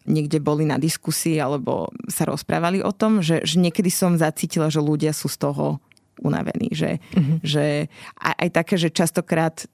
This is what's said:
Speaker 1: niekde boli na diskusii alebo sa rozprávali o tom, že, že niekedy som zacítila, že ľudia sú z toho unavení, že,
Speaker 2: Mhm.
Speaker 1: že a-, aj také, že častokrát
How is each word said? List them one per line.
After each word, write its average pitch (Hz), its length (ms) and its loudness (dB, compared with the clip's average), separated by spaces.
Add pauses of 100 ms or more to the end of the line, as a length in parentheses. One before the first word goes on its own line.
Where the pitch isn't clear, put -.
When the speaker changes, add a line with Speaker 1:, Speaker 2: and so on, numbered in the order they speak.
Speaker 1:
niekde 151 340 0
boli 151 240 2
na 151 140 2
diskusii 160 600 -2
alebo 139 520 -2 (180)
sa - 180 -4
rozprávali 160 540 -2
o - 140 0
tom, 220 260 2
že, 165 240 2
že 156 160 0
niekedy 175 300 2
som 180 260 2
zacítila, 160 540 0
že 151 100 0
ľudia 151 320 2
sú - 160 -6
z - 140 -4
toho 147 420 -2 (340)
unavení, - 540 -2
že, 160 260 -2 (140)
Speaker 2:
Mhm. 156 300 2
Speaker 1:
že 147 240 0 (500)
a-, - 240 -4
aj 175 140 0
také, 170 240 2
že 170 120 2
častokrát 160 640 0 (220)